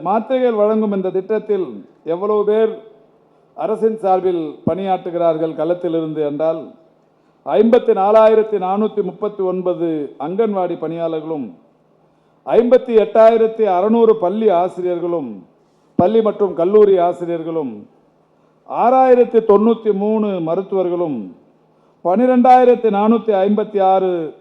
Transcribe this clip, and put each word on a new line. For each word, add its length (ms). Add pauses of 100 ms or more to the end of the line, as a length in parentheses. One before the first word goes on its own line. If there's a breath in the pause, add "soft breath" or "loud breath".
மாத்திரைகள் 500
வழங்கும் 380
இந்த 180
திட்டத்தில் 760 (180)
எவ்வளவு 420
பேர் 340 (760)
அரசின் 420
சார்பில் 600 (100)
பணியாற்றுகிறார்கள் 840
களத்திலிருந்து 680
என்றால், 460 (760)
ஐம்பத்தி 480
நாலாயிரத்தி 640
நானூத்தி 440
முப்பத்தி 400
ஒன்பது 760
அங்கன்வாடி 600
பணியாளர்களும், 720 (920)
ஐம்பத்தி 500
எட்டாயிரத்தி 680
அறுநூறு 520
பள்ளி 340
ஆசிரியர்களும், 960 (500)
பள்ளி 260
மற்றும் 320
கல்லூரி 440
ஆசிரியர்களும், 880 (840)
ஆறாயிரத்தி 680
தொண்ணூத்தி 540
மூணு 340
மருத்துவர்களும், 1080 (680)
பன்னிரெண்டாயிரத்தி 880
நானூத்தி 420
ஐம்பத்தி 500
ஆறு 600